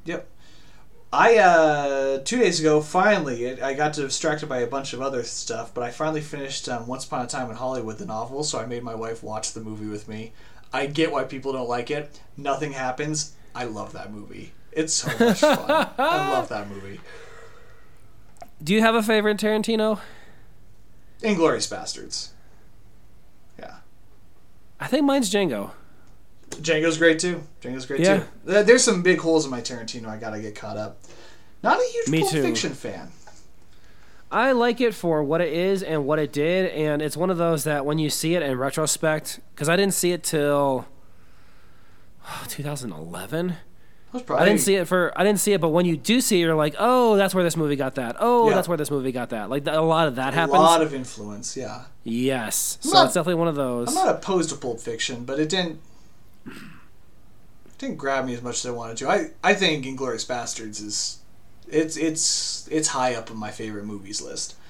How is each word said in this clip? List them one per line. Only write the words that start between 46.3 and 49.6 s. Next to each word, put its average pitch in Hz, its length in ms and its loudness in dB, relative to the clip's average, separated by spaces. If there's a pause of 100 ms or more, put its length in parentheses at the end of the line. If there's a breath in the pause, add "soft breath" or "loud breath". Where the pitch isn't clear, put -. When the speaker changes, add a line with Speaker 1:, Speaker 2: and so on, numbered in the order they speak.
Speaker 2:
it, - 80 6
you're 160 100 4
like, 151 240 2
"Oh, 233 360 6
that's 190 180 6
where 185 120 4
this 170 100 2
movie 147 220 2
got 135 180 0
that. 120 240 -2
Oh, 233 300 6
Speaker 1:
Yeah. 190 60 6
Speaker 2:
that's 180 120 2
where 170 100 2
this 143 140 -2
movie 131 220 0
got 120 160 -4
that." 107 200 -4
Like, 139 160 0